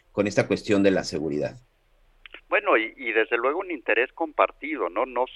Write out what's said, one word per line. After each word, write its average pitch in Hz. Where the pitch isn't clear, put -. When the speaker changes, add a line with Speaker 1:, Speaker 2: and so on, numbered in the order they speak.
Speaker 1:
con 104
esta 117
cuestión 98
de 98
la 85
seguridad. 73
Speaker 2:
Bueno, 190
y, 113
y 117
desde 110
luego 139
un 185
interés 117
compartido, 139
¿no? 117
No 123